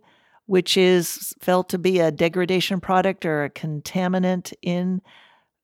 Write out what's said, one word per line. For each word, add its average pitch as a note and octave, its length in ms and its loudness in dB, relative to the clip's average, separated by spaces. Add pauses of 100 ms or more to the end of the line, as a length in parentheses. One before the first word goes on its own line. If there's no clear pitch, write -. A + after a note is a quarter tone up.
(460)
which F#3 300 0
is F3+ 640 2
felt F#3 280 2
to F#3+ 100 -2
be F3+ 220 2
a E3 100 4
degradation F3 680 0
product F#3 440 0
or D3+ 200 0
a C#3+ 60 -6
contaminant F#3 1000 -2 (100)
in F3+ 380 -2 (640)